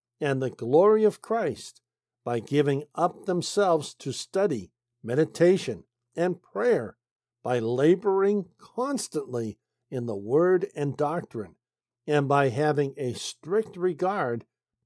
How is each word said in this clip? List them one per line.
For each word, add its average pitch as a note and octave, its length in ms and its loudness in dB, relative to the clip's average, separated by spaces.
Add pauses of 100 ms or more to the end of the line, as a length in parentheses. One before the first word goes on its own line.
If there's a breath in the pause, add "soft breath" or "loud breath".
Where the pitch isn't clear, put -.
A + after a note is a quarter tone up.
(200)
and C#3 220 0
the B2+ 80 -2
glory F#3+ 540 4
of - 180 0
Christ, G#3 580 -6 (440)
by A#2+ 160 -2
giving C#3+ 440 2 (100)
up F3 300 -2
themselves F3+ 720 0
to - 160 -10
study, D#3 640 -4 (280)
meditation, D3+ 840 2 (320)
and F3 260 -2
prayer, G3 560 -2 (460)
by A#2+ 160 0
laboring F#3+ 840 2 (120)
constantly C3+ 1000 -6 (320)
in A#2+ 160 -6
the A2 100 -4
word E3+ 580 0
and C#3+ 220 -4
doctrine, D3 580 -6 (500)
and D3 240 0
by C#3 200 4
having C#3 500 0
a B2+ 140 -4
strict - 640 -6
regard F3 680 -2 (420)